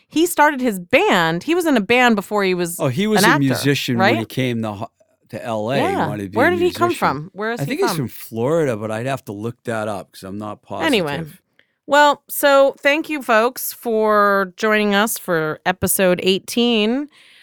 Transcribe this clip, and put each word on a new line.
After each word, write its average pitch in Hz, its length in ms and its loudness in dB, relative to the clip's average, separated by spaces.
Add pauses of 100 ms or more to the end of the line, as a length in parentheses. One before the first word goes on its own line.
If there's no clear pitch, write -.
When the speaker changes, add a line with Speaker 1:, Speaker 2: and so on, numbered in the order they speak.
Speaker 1:
He 320 160 2
started 302 340 2
his 240 180 0
band. 175 680 2
He 330 120 0
was 349 100 0
in 285 120 2
a 214 40 2
band 240 360 4
before 202 260 -2
he 185 100 2
was 175 280 -2
Speaker 2:
Oh, 143 80 2
he 175 180 -2
was 208 160 4
Speaker 1:
an 220 60 6
Speaker 2:
a 262 60 4
Speaker 1:
actor, 302 40 0
Speaker 2:
musician 131 580 0
when 113 160 2
he 117 60 -2
Speaker 1:
right? 107 100 -6
Speaker 2:
came 120 340 -4
to 107 100 -4
Ho-, 101 180 -12 (380)
to - 140 -12
L 113 280 -4
A. - 60 -2
He 247 40 0
Speaker 1:
Yeah. 349 280 -2
Speaker 2:
wanted 104 140 -6
to 92 80 -8
be - 60 -10
Speaker 1:
Where 277 100 4
Speaker 2:
a - 20 4
Speaker 1:
did 359 100 -2
he 349 120 2
come 349 180 -2
Speaker 2:
musician. 339 80 -4 (100)
Speaker 1:
from? 151 240 -4
Where 214 220 -6
is 233 80 -6
Speaker 2:
I - 20 -2
Speaker 1:
he 143 60 -4
Speaker 2:
think 294 100 -6
he's 381 120 0
Speaker 1:
from? 170 60 -4
Speaker 2:
from 127 120 -4
Florida, 131 680 -2
but 107 160 -8
I'd 110 140 -6
have 135 200 -6
to 110 60 -14
look 107 320 -10
that 110 240 -4
up 98 240 -8
'cause - 120 -20
I'm 98 140 -12
not 107 260 -12
positive. 101 240 -6
Speaker 1:
Anyway. 165 360 -2 (640)
Well, 285 400 4
so 277 520 4
thank 294 300 0
you, 302 120 -6
folks, 233 500 0
for 208 840 2
joining 214 360 2
us 214 240 0
for 156 480 -4
episode 185 580 0
eighteen. 233 840 0 (360)